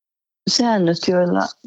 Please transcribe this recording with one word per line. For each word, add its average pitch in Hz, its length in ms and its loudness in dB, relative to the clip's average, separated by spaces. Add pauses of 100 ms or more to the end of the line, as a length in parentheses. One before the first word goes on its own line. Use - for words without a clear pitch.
(500)
Säännöt, 190 480 0 (100)
joilla 180 380 0 (200)